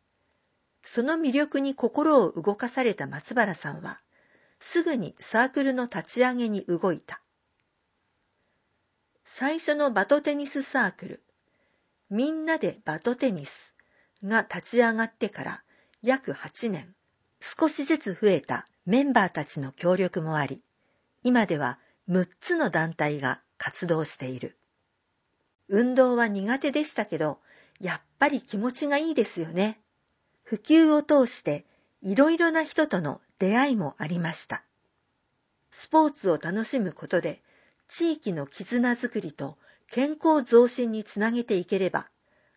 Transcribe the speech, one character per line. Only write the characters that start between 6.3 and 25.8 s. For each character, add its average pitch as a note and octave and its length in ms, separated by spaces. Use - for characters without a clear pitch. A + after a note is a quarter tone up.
げ A#3+ 160
に G3+ 120
動 F3 300
い D3+ 80
た。 - 220
最 D4 340
初 D4+ 160
の D4 160
バ G3+ 140
ト C#4+ 160
テ D4 140
ニ C#4+ 120
ス C#4 160
サ B3+ 220
ー F#3 80
ク - 140
ル、 - 160
み A#3+ 200
ん D#4+ 140
な D#4+ 140
で F#3+ 260
バ D#3 160
ト B3 160
テ B3+ 160
ニ C#3+ 140
ス - 280
が G#3 200
立 - 300
ち A#3 60
上 A#3 140
が A3+ 120
っ A3 80
て G#3+ 160
か - 140
ら - 200
約 C4 300
八 - 360
年、 F3+ 260
少 - 280
し D4 160
ず D#4+ 140
つ F#3+ 160
増 G#3+ 140
え E3+ 120
た - 260
メ A#3 160
ン C#4+ 100
バ G3+ 180
ー - 20
た D3+ 120
ち - 160
の C3+ 120
協 F3+ 240
力 F#3 240
も D#3 160
あ D3 80
り、 C3+ 180
今 A#3+ 240
で E3+ 100
は C3+ 220
六 F3+ 220
つ F4 160
の D4 120
団 E3 240
体 D3+ 280
が C3 200
活 - 300
動 D#3+ 180
し - 140
て C3 100
い B2+ 100
る。 - 200
運 A#3+ 260